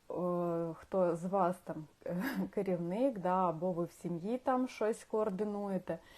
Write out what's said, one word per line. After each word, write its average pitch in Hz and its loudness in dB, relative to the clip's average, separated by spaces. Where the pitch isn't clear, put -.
о, 170 -2
хто 175 2
з 165 -6
вас 180 4
там 160 -8
<laughs> 175 -4
керівник, 196 0
да, 180 2
або 170 0
ви 170 -2
в 165 -6
сім'ї 180 -4
там 254 2
щось 220 -2
координуєте. 202 -2